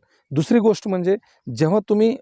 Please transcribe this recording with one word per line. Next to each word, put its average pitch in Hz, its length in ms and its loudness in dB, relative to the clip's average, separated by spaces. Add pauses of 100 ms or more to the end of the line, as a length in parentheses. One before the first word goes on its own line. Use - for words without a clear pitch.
(320)
दुसरी 160 280 2
गोष्ट 214 280 0
म्हणजे 190 280 -2 (320)
जेव्हा 156 320 0 (100)
तुम्ही 220 320 2